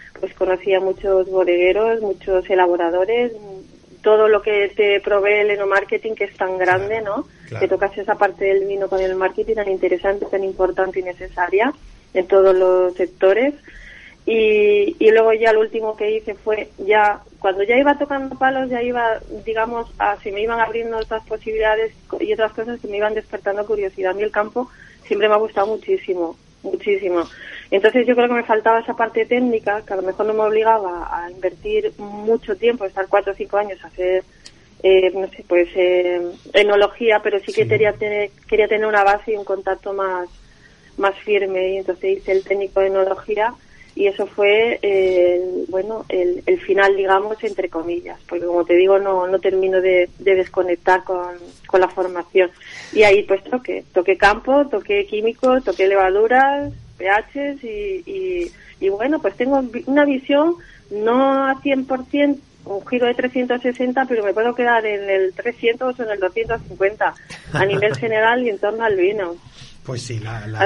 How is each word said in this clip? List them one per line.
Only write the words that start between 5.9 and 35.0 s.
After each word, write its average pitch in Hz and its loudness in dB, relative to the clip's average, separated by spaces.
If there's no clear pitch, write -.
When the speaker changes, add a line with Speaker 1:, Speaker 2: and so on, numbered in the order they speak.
Speaker 1:
que 202 -6
es 196 -10
tan 185 -4
grande, 190 0
Speaker 2:
Claro, 208 -4
Speaker 1:
¿no? 294 -8
Speaker 2:
claro. 107 -10
Speaker 1:
Que 190 0
tocas 190 -2
esa 202 -4
parte 196 -2
del 196 2
vino 196 -4
con 190 -2
el 185 -2
marketing 190 -2
tan 202 -4
interesante, 190 -2
tan 196 -4
importante 190 -2
y - -8
necesaria 185 -2
en 180 -2
todos 190 6
los 185 2
sectores. 196 0
Y, 208 4
y 220 6
luego 226 6
ya 220 4
lo 220 4
último 220 -2
que 214 -2
hice 220 -4
fue 214 -4
ya, 208 2
cuando 196 0
ya 240 2
iba 285 4
tocando 277 -6
palos, 262 0
ya 240 -4
iba, 240 -2
digamos, 226 -4
a, 202 0
se 214 -10
me 202 -6
iban 233 -2
abriendo 226 -4
otras 220 -6
posibilidades 220 -2
co-, - -8
y 214 -2
otras 220 0
cosas 233 -8
que 220 -12
me 202 -6
iban 214 -2
despertando 208 -6
curiosidad. 196 -4
A 185 -4
mí 202 -6
el 214 -4
campo 214 -4
siempre 403 0
me 208 6
ha 214 4
gustado 214 0
muchísimo, 185 -4
muchísimo. 190 -2
Entonces 220 4
yo 247 4
creo 240 4
que 247 -2
me 233 0
faltaba 226 2
esa 226 -8
parte 226 -2
técnica, 220 0
que 208 -6
a - -2
lo 190 -2
mejor 190 -2
no 214 -2
me 214 0
obligaba 214 0
a 175 -8
invertir 202 -4
mucho 208 -4
tiempo, 233 0
estar 190 -6
cuatro 202 2
o 190 -10
cinco 202 -6
años 202 -2
a 175 -20
hacer, 185 -2
eh, 190 6